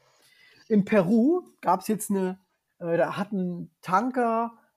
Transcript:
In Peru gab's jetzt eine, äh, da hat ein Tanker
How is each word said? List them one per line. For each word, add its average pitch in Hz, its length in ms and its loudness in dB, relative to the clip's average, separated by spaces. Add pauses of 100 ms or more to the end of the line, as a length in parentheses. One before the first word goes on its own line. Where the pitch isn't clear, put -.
(680)
In 202 180 4
Peru 226 580 2 (180)
gab's - 260 0
jetzt 214 220 -4
eine, 185 300 -2 (400)
äh, 170 180 -2
da 156 200 0
hat 202 160 -6
ein 175 360 -6 (120)
Tanker 233 720 -2 (240)